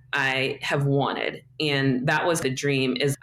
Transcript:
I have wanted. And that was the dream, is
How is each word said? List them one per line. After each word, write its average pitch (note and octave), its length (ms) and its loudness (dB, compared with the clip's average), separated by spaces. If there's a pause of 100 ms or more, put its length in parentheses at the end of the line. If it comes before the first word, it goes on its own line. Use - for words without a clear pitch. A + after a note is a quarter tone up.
(120)
I C3+ 480 0
have C#3+ 240 0
wanted. C#3 580 0 (160)
And C3+ 480 0
that D#3 200 2
was E3 140 2
the C3+ 100 -2
dream, C3+ 480 0
is C#3 240 0